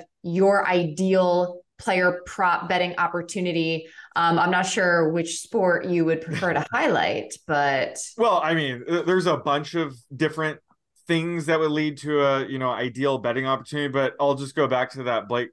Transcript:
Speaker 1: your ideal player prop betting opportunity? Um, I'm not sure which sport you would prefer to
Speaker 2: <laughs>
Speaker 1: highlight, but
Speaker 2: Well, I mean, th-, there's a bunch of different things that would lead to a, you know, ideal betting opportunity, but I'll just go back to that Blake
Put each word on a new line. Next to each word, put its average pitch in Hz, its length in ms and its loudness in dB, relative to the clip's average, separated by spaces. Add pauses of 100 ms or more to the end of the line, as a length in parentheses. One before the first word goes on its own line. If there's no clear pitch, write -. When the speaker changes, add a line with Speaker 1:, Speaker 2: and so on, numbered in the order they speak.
(220)
Speaker 1:
your 190 460 2
ideal 180 920 2 (180)
player 180 480 2
prop 175 420 0
betting 180 300 0
opportunity? 170 880 -2 (280)
Um, 170 220 4
I'm 175 140 2
not 180 160 2
sure 175 440 2
which 170 280 -4
sport 185 480 0
you 175 180 2
would 160 160 0
prefer 165 320 -4
to 151 140 0
Speaker 2:
<laughs> - 40 -12
Speaker 1:
highlight, 113 640 0 (140)
but 143 500 0 (200)
Speaker 2:
Well, 220 260 4
I 160 100 0
mean, 135 340 -2
th-, 170 200 0
there's 180 180 2
a 165 120 2
bunch 147 360 -2
of 156 220 -4 (200)
different 156 440 -2 (480)
things 165 400 -2
that 160 120 2
would 156 120 2
lead 151 280 -2
to 147 220 0
a, 135 260 2
you 135 120 -6
know, 131 100 0
ideal 123 480 -2
betting 120 300 -2
opportunity, 139 440 -4
but 135 280 0
I'll 143 160 2
just 135 200 -10
go 143 120 2
back 127 240 0
to 135 120 -12
that 113 240 -2
Blake 120 260 -2